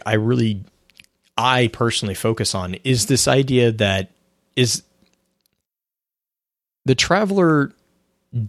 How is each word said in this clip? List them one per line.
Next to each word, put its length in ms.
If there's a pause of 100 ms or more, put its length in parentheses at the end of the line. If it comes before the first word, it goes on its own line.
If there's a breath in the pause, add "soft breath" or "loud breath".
I 80
really, 500 (760)
I 360
personally 420
focus 380
on 300
is 240
this 200
idea 440
that 400 (440)
is 280 (2000)
the 100
Traveler 800 (760)